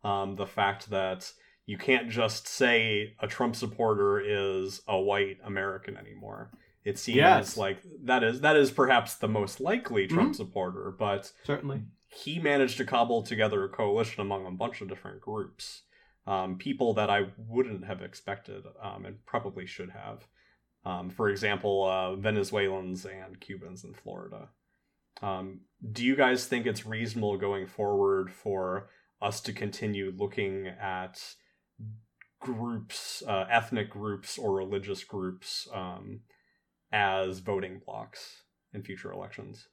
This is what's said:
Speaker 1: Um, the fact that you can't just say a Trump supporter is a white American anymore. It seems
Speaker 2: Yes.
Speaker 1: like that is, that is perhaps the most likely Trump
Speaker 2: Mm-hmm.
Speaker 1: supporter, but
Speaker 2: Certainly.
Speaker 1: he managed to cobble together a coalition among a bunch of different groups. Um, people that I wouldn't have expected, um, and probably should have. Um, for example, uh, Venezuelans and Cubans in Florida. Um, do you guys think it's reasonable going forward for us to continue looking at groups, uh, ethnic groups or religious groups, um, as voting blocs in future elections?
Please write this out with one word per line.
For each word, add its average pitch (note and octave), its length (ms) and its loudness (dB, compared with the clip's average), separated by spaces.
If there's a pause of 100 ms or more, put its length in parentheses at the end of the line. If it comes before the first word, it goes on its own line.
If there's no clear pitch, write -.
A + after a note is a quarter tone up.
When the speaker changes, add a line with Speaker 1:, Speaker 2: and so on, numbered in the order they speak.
Speaker 1:
Um, G2 320 -2
the G2 100 -4
fact G2+ 440 0
that F#2+ 420 -2 (340)
you G#2 100 -6
can't A#2+ 320 2
just A2+ 380 0
say A2+ 720 2
a G#2+ 80 -4
Trump A#2 300 0
supporter G#2 640 2
is G2 680 0
a G#2 140 0
white G2 440 2
American G2 520 -4
anymore. G#2 560 -14 (320)
It G2+ 140 -2
seems A#2+ 180 0
Speaker 2:
Yes. D3+ 400 8
Speaker 1:
like G2 220 0 (240)
that B2+ 200 4
is, A#2+ 200 2
that D3+ 140 8
is C#3+ 140 8
perhaps B2 440 6
the - 120 -2
most G#2+ 320 0
likely C#3 480 0
Trump G3+ 260 4
Speaker 2:
Mm-hmm. - 40 -4
Speaker 1:
supporter, G2 600 -4
but G2 340 0 (120)
Speaker 2:
Certainly. C#3 360 -2 (280)
Speaker 1:
he D#3 300 -8
managed C#3+ 380 4
to C3 80 0
cobble A#2 380 4
together G#2+ 420 2
a G2 60 -4
coalition A2 500 2
among G2 240 -2
a F#2 60 -10
bunch G#2+ 320 -4
of G2 80 -10
different G2 320 -12
groups. - 640 -8 (420)
Um, F#2 320 -2
people B2 340 0
that G#2 160 2
I G2+ 200 4 (100)
wouldn't A2+ 480 0
have F#2 160 -8
expected, G2 640 -10 (180)
um, G2 240 -10
and G2+ 180 -16
probably G2+ 400 -6
should F#2 280 -12
have. - 340 -16 (580)
Um, F2+ 240 -6
for G2+ 220 0
example, G2 540 0
uh, F#2+ 320 0
Venezuelans G2 920 0
and F#2+ 340 -14
Cubans F#2 440 -14
in F#2 100 -16
Florida. - 560 -14 (720)
Um, F#2+ 380 -6 (300)
do A2+ 140 -2
you C3+ 120 6
guys B2+ 280 6
think A#2+ 220 0
it's G#2+ 180 -2
reasonable A2 540 -2
going G2 280 -2
forward G2 640 2
for F#2+ 600 -4 (320)
us G#2+ 180 -2
to G#2+ 140 -8
continue G2+ 600 -4
looking G2 520 -4
at F#2 520 -8 (1200)
groups, A#2 840 -6
uh, F#2+ 240 0
ethnic A2+ 400 2
groups G2+ 480 -6
or G2+ 160 0
religious G2 500 -2
groups, F#2 680 -6
um, G2 480 -8 (720)
as F#2+ 480 2
voting F#2 440 -4
blocs - 580 -14 (300)
in G#2 100 -10
future F#2+ 300 -10
elections? G2 600 -12